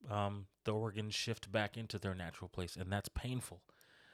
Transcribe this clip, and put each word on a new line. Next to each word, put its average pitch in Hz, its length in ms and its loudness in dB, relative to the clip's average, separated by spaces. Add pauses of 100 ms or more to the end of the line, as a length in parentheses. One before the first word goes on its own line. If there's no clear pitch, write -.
um, 101 380 2 (180)
the 110 80 4
organs 107 400 0
shift - 380 -2
back 104 260 4
into 110 200 -4
their 95 180 0
natural 90 340 -6
place, 90 260 -2
and 92 160 0
that's 101 180 2
painful. 123 520 -2 (520)